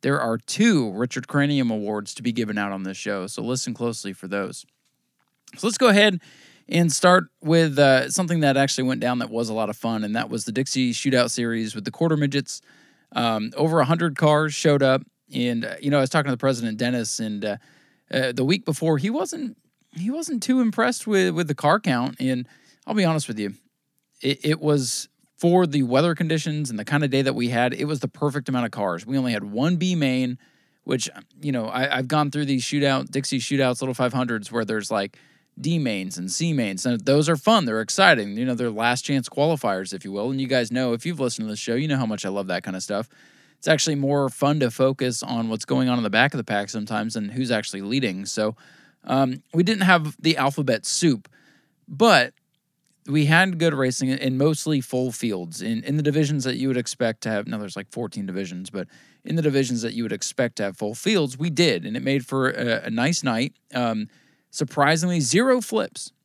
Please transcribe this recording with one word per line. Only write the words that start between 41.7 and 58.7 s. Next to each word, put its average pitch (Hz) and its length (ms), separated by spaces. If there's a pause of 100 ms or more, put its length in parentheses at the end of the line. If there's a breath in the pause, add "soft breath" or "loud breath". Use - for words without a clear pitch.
you 151 140
know 139 80
how 127 80
much 107 200
I 95 40
love 98 180
that 90 160
kind 92 140
of 90 60
stuff. 104 260 (480 soft breath)
It's - 100
actually 156 280
more 139 340
fun 143 320
to 120 100
focus 131 500
on 117 280
what's 110 160
going 131 240
on 123 80
in 120 60
the 107 60
back 120 240
of 143 40
the 113 80
pack 101 240
sometimes 107 460
than 104 140
who's 123 220
actually 104 300
leading. 101 440
So, 107 300 (480 soft breath)
um, 131 400 (100)
we 170 100
didn't 196 200
have 170 340
the 160 200
alphabet 131 480
soup, 135 420 (600 soft breath)
but 147 460 (760)
we 143 200
had 175 320
good 160 160
racing 131 340
in 131 260
mostly 147 460
full 127 300
fields 92 500
in, 110 220
in 143 120
the 156 60
divisions 147 420
that 127 120
you 131 120
would 127 80
expect 117 460
to 113 80
have. 107 180
Now, 110 120
there's, 101 160
like, 98 160
fourteen 107 340
divisions, 92 460